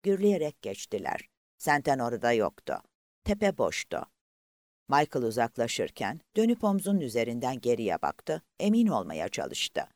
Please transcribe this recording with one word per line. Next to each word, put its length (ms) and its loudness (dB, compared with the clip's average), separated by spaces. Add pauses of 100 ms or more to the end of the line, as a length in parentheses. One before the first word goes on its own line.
Gürleyerek 580 2
geçtiler. 680 -6 (280)
Senten 420 2
orada 320 0
yoktu. 500 0 (420)
Tepe 340 0
boştu. 480 -2 (840)
Michael 360 2
uzaklaşırken 960 -2 (160)
dönüp 280 2
omzunun 360 2
üzerinden 640 -2
geriye 400 0
baktı, 400 -4 (180)
emin 280 4
olmaya 420 -2
çalıştı. 680 -6